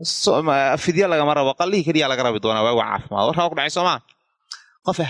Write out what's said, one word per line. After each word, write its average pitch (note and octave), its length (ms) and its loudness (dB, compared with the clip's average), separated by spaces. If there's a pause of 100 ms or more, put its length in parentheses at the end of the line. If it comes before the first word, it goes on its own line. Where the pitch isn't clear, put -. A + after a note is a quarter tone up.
So-, E3 420 0
ma, D#3 120 0 (220)
fidya F3+ 320 -2
lagama D3+ 260 2
rabo, C#3 200 2
qallihii F#3 300 0
keliya D#3 240 2
laga C3 140 0
rabi A#2 180 0
doonaa, A2 240 0
waa, A#2+ 100 2
waa A2+ 140 2
caafimaad. G2+ 380 -2
Warkaa E3 180 0
waa E3+ 60 -2
ku D#3+ 60 -8
dhacay C#3+ 140 -2
soo F3 140 -2
maa? D#3 160 0 (800)
Qof, - 160 -2 (120)